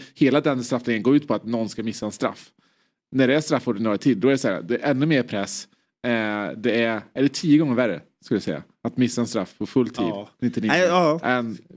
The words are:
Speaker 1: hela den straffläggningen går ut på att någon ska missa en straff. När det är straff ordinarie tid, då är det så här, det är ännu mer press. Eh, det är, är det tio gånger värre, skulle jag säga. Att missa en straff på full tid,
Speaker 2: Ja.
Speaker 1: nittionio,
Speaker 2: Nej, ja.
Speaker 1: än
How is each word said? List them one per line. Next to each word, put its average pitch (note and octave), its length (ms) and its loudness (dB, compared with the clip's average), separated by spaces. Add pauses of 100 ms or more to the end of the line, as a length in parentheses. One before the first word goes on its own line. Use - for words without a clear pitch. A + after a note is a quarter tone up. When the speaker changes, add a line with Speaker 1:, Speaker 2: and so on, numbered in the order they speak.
(160)
Speaker 1:
hela C#3+ 260 4
den C#3 220 0
straffläggningen A#2+ 400 -2
går C3 120 6
ut D3 120 2
på A#2+ 60 0
att G#2 120 -4
någon A2+ 240 -4
ska A2 140 -8
missa A2 220 -6
en G#2 60 -4
straff. - 380 -6 (600)
När C3 160 4
det C3 80 4
är D#3 60 2
straff C#3+ 260 -2
ordinarie G#2+ 300 0
tid, B2+ 200 2
då G2 100 2
är C#3 40 6
det C3+ 60 2
så C3 100 -2
här, F#2 140 -2
det G2 140 -2
är D3 160 0
ännu C3+ 140 0
mer D3+ 180 2
press. G2+ 440 -6 (400)
Eh, B2 40 2 (460)
det A2+ 260 0
är, A2+ 180 -2 (120)
är - 80 -2
det C#3+ 120 2
tio D3+ 240 4
gånger D3 180 2
värre, A2 260 0 (240)
skulle A2+ 100 0
jag F#2+ 80 -2
säga. D2 200 -6 (200)
Att - 140 -6
missa B2 240 0
en A#2 60 -2
straff G2+ 300 -6
på G#2 80 -6
full A#2 240 0
tid, - 100 -14
Speaker 2:
Ja. G#2 300 -4 (120)
Speaker 1:
nittionio, A#2+ 260 -2
Speaker 2:
Nej, D#3 200 4
ja. E3 360 2
Speaker 1:
än A#2+ 340 -2 (200)